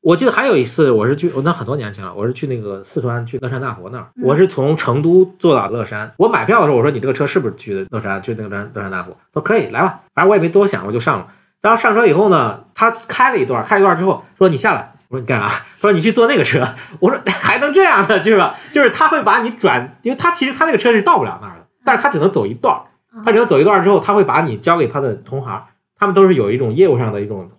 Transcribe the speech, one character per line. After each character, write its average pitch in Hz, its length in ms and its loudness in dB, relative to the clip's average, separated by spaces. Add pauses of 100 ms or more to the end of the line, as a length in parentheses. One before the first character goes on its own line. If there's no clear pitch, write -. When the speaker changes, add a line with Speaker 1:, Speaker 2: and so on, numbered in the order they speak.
Speaker 1:
我 165 140 4
记 170 80 -2
得 247 80 4
还 269 160 0
有 214 80 2
一 131 80 2
次， 135 260 2
我 107 160 2
是 135 80 0
去， 165 160 -2 (140)
那 170 80 2
很 165 120 -6
多 123 120 -6
年 107 160 -8
前 98 120 -14
了， 90 80 -12
我 101 140 -6
是 123 60 -4
去 - 160 -8
那 127 120 -6
个 98 220 -10
四 - 180 -8
川， 120 240 -4
去 120 140 -10
乐 127 100 -8
山 127 120 -6
大 131 120 -8
佛 95 180 -16
那 127 80 -14
儿。 98 180 -18
Speaker 2:
嗯。 247 80 -10
Speaker 1:
我 135 120 4
是 180 120 4
从 143 280 0
成 131 240 -2
都 175 240 4 (140)
坐 165 160 2
到 101 160 -2
乐 113 140 -6
山， 110 320 -10
我 220 120 2
买 - 160 0
票 226 160 2
的 170 60 2
时 151 60 2
候， 131 40 2
我 117 60 4
说 147 100 2
：“你 135 60 -6
这 110 80 -4
个 135 60 -2
车 143 120 -2
是 - 140 -2
不 127 100 -2
是 95 60 -8
去 95 340 -8
乐 107 120 -8
山， 98 200 -6
去 113 140 -8
那 110 80 -10
个 104 60 -12
乐 101 80 -10
山， 101 180 -10
乐 101 80 -10
山 98 80 -10
大 95 140 -8
佛？” 90 80 -16 (200)
他 156 80 -4
说 - 60 -18
：“可 220 100 2
以， 135 140 -2
来 113 100 -4
吧。” 185 200 -2 (120)
反 160 120 0
正 190 40 4
我 208 60 4
也 185 80 2
没 170 60 0
多 196 180 2
想， 98 180 -4
我 101 60 -6
就 117 80 -4
上 117 220 -2
了。 - 80 -18 (320)
然 208 120 2
后 226 80 2
上 220 140 0
车 233 100 4
以 185 80 4
后 196 180 2
呢， 120 340 0 (100)
他 226 160 2
开 247 420 0
了 226 60 -2
一 135 80 0
段， 117 180 -4
开 208 120 0
了 196 40 2
一 196 40 6
段 180 120 4
之 165 60 -4
后 190 180 0 (160)
说 190 140 4
：“你 151 60 -2
下 196 180 0
来。” - 180 -10 (160)
我 127 80 -10
说 131 60 -8
：“你 - 20 -14
干 117 140 -2
啥？” 104 100 -2
他 - 340 -8
说 208 120 4
：“你 170 60 2
去 196 100 2
坐 226 160 4
那 277 100 2
个 170 60 2
车。” 127 240 0 (320)
我 185 100 2
说 269 120 -2 (100)
：“还 190 280 -2
能 285 140 -2
这 381 120 4
样 277 240 4
呢， 214 100 2
就 185 140 2
是 208 60 4
吧？” 170 180 0 (160)
就 294 100 2
是 247 80 4
他 - 160 0
会 302 160 0
把 220 200 2
你 226 80 -4
转， 127 520 -2
因 233 80 -2
为 269 80 -6
他 339 140 0
其 339 120 -2
实 262 80 -4
他 320 140 -2
那 330 60 0
个 226 60 2
车 247 120 2
是 226 120 4
到 180 140 4
不 151 80 0
了 92 160 -10
那 107 60 -16
儿 92 120 -18
的， - 80 -20 (180)
但 175 120 2
是 - 60 -4
他 285 60 0
只 196 100 -2
能 147 100 0
走 113 160 -2
一 101 100 -6
段 - 200 -2
儿。 - 80 -8 (320)
Speaker 2:
嗯。 220 100 -18
Speaker 1:
他 240 60 0
只 208 80 4
能 233 80 2
走 139 140 2
一 - 20 4
段 196 160 4
儿 175 60 0
之 185 40 4
后， 202 120 4
他 202 140 0
会 202 100 4
把 143 160 0
你 139 160 -4
交 165 200 0
给 156 120 0
他 147 120 -4
的 127 140 -2
同 135 260 -10
行， 107 220 -10 (340)
他 202 100 0
们 196 60 -2
都 190 140 6
是 185 80 4
有 110 160 0
一 120 80 0
种 120 140 -2
业 170 160 4
务 127 100 2
上 113 140 -2
的 101 80 -6
一 104 60 -6
种 95 220 -10 (100)